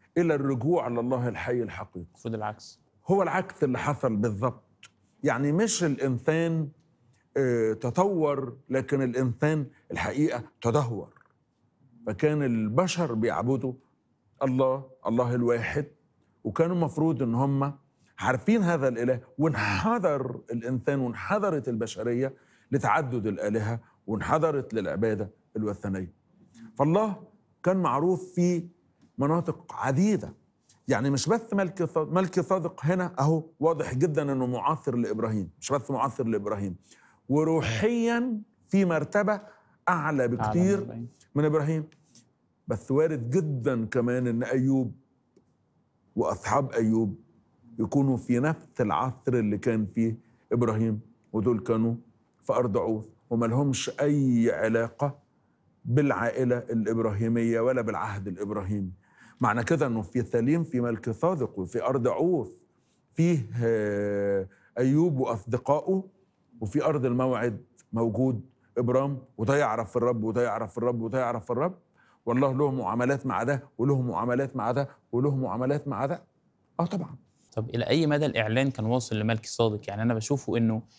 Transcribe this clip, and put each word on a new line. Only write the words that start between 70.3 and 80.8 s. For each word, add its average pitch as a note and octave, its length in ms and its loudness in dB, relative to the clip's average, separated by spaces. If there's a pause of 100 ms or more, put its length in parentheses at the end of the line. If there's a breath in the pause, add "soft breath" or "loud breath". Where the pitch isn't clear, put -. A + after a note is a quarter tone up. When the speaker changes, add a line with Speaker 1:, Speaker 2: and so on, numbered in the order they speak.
Speaker 1:
يعرف A2+ 360 -4
الرب، A#2+ 220 0
وده A2+ 200 -2
يعرف A#2 320 -2
الرب، E3+ 260 -2 (480 soft breath)
والله C3 260 2
له C#3 180 2
معاملات B2 560 0
مع G#2 160 -2
ده، C3+ 200 -2 (160)
وله C3 240 2
معاملات B2 540 -2
مع A#2 160 -2
ده، B2+ 160 -2 (240 loud breath)
وله C3+ 240 0
معاملات C3 520 -2
مع B2 180 -2
ده. E3+ 180 -6 (560)
آه، E3+ 60 2
طبعًا. E3+ 300 -6 (360)
Speaker 2:
طب A2+ 180 -4
إلى A#2+ 180 0
أي D#3 180 4
مدى D3 200 2
الإعلان A#2+ 440 2
كان A2 160 -4
واصل A#2 320 0
لملكي A2 300 -2
صادق؟ G#2+ 400 2
يعني G2+ 140 -4
أنا A#2 120 2
بشوفه A#2 420 -2
إنه A2+ 260 2 (160 soft breath)